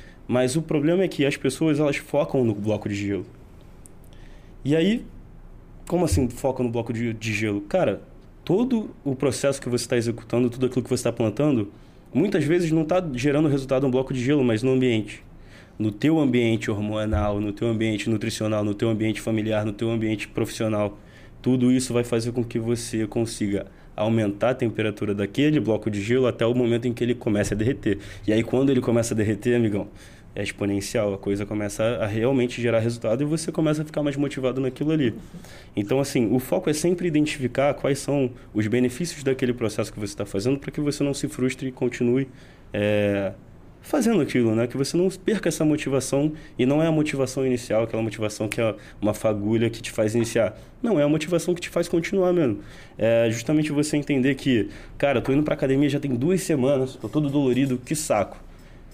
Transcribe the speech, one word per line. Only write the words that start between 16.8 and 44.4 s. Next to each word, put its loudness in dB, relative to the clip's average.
no -2
teu -4
ambiente 0
nutricional, -2
no 0
teu 0
ambiente 0
familiar, 0
no -2
teu -4
ambiente -2
profissional. -2
Tudo 2
isso 0
vai 2
fazer -2
com 0
que -4
você -2
consiga -2
aumentar 2
a 2
temperatura -2
daquele 2
bloco 0
de -2
gelo 2
até 0
o 2
momento 2
em 0
que -8
ele 0
comece 0
a 0
derreter. 0
E 2
aí, 4
quando 2
ele 4
começa 0
a 0
derreter, 2
amigão, 2
é -4
exponencial. -2
A -4
coisa -2
começa -4
a 0
realmente 0
gerar 2
resultado 0
e 0
você -2
começa 0
a -4
ficar -4
mais -2
motivado -2
naquilo -2
ali. 2
Então, 0
assim, 0
o 2
foco 0
é 2
sempre 0
identificar 2
quais -2
são 0
os 2
benefícios 0
daquele 0
processo -4
que -10
você -6
tá -6
fazendo -2
pra -10
que -6
você -2
não -2
se -4
frustre -2
e -4
continue, 0
é, 2
fazendo 2
aquilo, 2